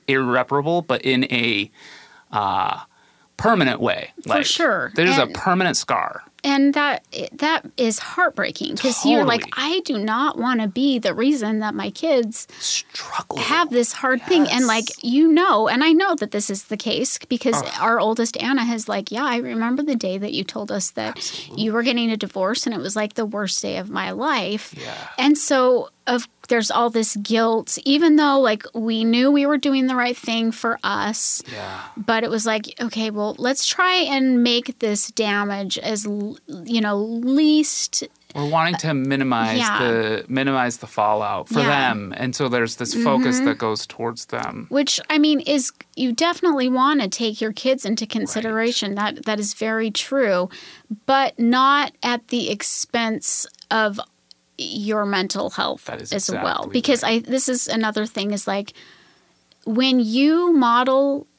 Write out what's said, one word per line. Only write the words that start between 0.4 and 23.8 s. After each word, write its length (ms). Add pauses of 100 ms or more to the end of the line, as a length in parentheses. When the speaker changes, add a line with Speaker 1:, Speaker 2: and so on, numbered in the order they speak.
Speaker 1:
but 180
in 240
a, 440 (600)
uh, 480 (580)
permanent 420
way. 320 (120)
Speaker 2:
For 60
Speaker 1:
Like, 160
Speaker 2:
sure. 500
Speaker 1:
there's 220
Speaker 2:
And 140
Speaker 1:
a 20
permanent 440
scar. 460 (200)
Speaker 2:
And 300
that, 300 (360)
that 260 (100)
is 240
heartbreaking 760
'cause 280
you're 200
like, 160
Speaker 1:
Totally. 360
Speaker 2:
"I 60
do 140
not 400
wanna 320
be 300
the 140
reason 460
that 160
my 140
kids 580 (120)
Speaker 1:
Struggle. 800
Speaker 2:
have 320
this 220
hard 300
thing." 240
And, 200
like, 220
Speaker 1:
Yes. 140
Speaker 2:
you 280
know, 360
and 160
I 80
know 240
that 160
this 180
is 160
the 120
case 400 (100)
because 340
Speaker 1:
Ugh. 60 (140)
Speaker 2:
our 180
oldest 380
Anna 260
has, 240
like, 240
"Yeah, 140
I 120
remember 460
the 140
day 200
that 140
you 140
told 260
us 200
that 260
Speaker 1:
Absolutely. 460
Speaker 2:
you 100
were 100
getting 280
a 60
divorce, 480
and 100
it 40
was, 160
like, 200
the 100
worst 360
day 160
of 120